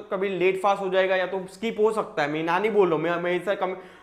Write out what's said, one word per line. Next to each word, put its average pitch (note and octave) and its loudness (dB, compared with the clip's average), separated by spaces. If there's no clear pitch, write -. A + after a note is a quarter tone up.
कभी G3 -2
late F#3+ 0
fast G3+ 2
हो F#3+ -4
जाएगा F#3+ 2
या F#3 0
तो F#3 -6
skip A3 -6
हो G#3+ 4
सकता G3+ -2
है, C#3+ 0
मैं D#3 -2
ना E3+ 0
नहीं G#3+ 0
बोल G3+ 4
रहा D#3+ 2
हूँ, D#3 -2
मैं, E3+ 0
मैं F3 0
ऐसा F3+ -2
कम-, F#3+ -4